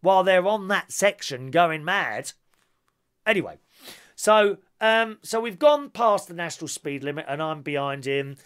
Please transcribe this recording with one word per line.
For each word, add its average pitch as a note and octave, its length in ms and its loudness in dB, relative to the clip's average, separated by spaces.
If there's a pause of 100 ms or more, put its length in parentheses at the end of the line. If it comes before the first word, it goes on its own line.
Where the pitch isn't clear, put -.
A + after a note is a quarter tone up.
while F#3+ 220 4
they're F#3 220 4
on G3+ 220 -2
that F#3+ 240 -2
section C3 600 -4
going D#3+ 340 2
mad. D#3 480 -4 (920)
Anyway, D#3+ 320 -2 (580)
so, G#3 420 4 (240)
um, A3 400 2
so - 180 -4
we've A3+ 200 -6
gone D4 300 4
past G#3 380 0
the F3 60 -18
national E3 340 -8
speed C#3 360 -8
limit D3 260 -6
and D3 120 -6
I'm D#3 200 -6
behind C#3 440 -6
him C#3 300 -4 (100)